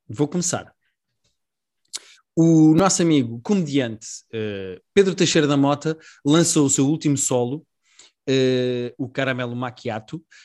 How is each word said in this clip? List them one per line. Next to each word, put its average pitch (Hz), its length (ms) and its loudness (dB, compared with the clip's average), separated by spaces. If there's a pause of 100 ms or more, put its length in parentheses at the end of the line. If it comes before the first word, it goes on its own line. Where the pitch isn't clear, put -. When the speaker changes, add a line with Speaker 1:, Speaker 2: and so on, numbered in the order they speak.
Speaker 1:
É? 117 40 -12
Speaker 2:
vou 143 140 -2
começar. 147 460 -6 (1600)
O 160 380 6
nosso 185 260 2
amigo 135 400 0
comediante, 139 680 -2 (260)
eh, 98 480 -8 (120)
Pedro 190 220 2
Teixeira 165 320 2
da 143 80 0
Mota 143 420 0 (280)
lançou 156 400 4
o 135 40 0
seu 135 160 2
último 151 320 0
solo, 127 480 -4 (600)
eh, 127 720 -2
o 131 100 -8
Caramelo 127 480 -6
Macchiato, 120 680 -10 (220)